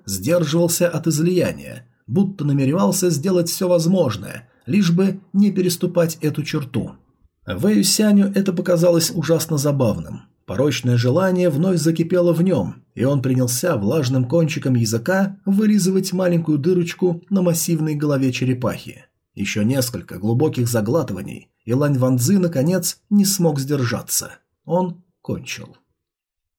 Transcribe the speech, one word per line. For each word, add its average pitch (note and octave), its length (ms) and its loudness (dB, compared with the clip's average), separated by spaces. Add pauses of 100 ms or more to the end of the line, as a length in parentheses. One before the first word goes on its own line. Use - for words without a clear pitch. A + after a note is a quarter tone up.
сдерживался E3+ 840 0
от D#3+ 180 -4
излияния, C#3+ 800 -2 (180)
будто F3 380 -2
намеревался D#3+ 640 2
сделать E3+ 380 0
все F#3 200 -4
возможное – E3+ 800 0 (180)
лишь E3+ 260 2
бы F#3+ 280 0 (120)
не G3 180 4
переступать E3+ 680 0
эту D3+ 220 -4
черту. C3 500 -6 (540)
Вэйюсяню G3+ 880 2
это F#3+ 180 0
показалось F3 600 2
ужасно D#3+ 440 0
забавным. C3 640 -2 (240)
Порочное B2 500 0
желание F3+ 520 2
вновь E3+ 300 0
закипело E3+ 540 2
в D#3+ 100 2
нем, E3+ 420 0 (100)
и A2 100 -2
он C3+ 180 2
принялся B2+ 540 0
влажным B2 520 0
кончиком D3+ 460 0
языка A#2+ 720 0
вылизывать G3 640 2
маленькую E3+ 460 0
дырочку E3+ 720 0
на G3 120 2
массивной D#3+ 520 0
голове C#3+ 380 0
черепахи. B2 760 -4 (280)
Еще G2+ 280 -4
несколько A#2+ 560 -2
глубоких A#2 500 0
заглатываний, A2 800 -4 (160)
и A2 80 -4
Лань C#3+ 260 0
Ванзы, B2+ 400 2
наконец, F3 600 0 (100)
не G#3 160 4
смог E3 340 0
сдержаться. C3 720 -4 (320)
Он F3 380 -2 (200)
кончил. - 540 -10 (840)